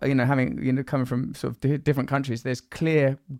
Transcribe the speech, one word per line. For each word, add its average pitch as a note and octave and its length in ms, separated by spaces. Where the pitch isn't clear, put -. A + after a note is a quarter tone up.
you C3+ 100
know, B2 100
having, C3 380
you C3 100
know, C3 120
coming C3 220
from B2 280
sort B2 200
of - 60
di-, C#3+ 180
different C#3 300
countries, C3+ 360
there's B2+ 160
clear D3+ 580